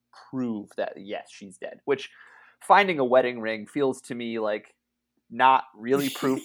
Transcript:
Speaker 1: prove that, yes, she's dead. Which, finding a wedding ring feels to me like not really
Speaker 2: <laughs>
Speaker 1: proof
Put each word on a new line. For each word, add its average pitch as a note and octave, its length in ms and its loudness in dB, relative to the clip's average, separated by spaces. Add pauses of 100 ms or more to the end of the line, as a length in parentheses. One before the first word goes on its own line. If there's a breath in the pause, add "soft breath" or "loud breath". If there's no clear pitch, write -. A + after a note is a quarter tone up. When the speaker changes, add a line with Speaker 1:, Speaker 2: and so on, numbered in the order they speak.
(300)
Speaker 1:
prove A2+ 480 -6
that, - 180 -6
yes, G2 340 -10
she's G2 280 -20
dead. - 260 -14
Which, C3+ 260 -2 (560 loud breath)
finding F#3 320 4
a C3+ 60 0
wedding B2 360 2
ring A2 260 -6
feels C3+ 360 -2
to - 120 -12
me A#2 240 -6
like G#2+ 360 -6 (580)
not B2+ 300 6 (140)
really C3 340 0
Speaker 2:
<laughs> - 60 -8
Speaker 1:
proof C3 280 0